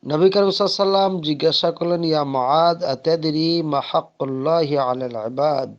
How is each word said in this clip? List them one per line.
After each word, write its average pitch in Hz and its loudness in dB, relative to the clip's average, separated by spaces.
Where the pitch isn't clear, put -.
নবী - -10
করিম 156 4
সাল্লাল্লাহু 202 2
আলাইহি 196 0
সাল্লাম 196 0
জিজ্ঞাসা 156 0
করলেন, 170 -2
"ইয়া 156 0
মুআদ, 151 2
আতাদরি 160 0
মা 147 0
হাক্কুল্লাহি 143 -2
আলাল 123 -4
ইবাদ?" 135 -2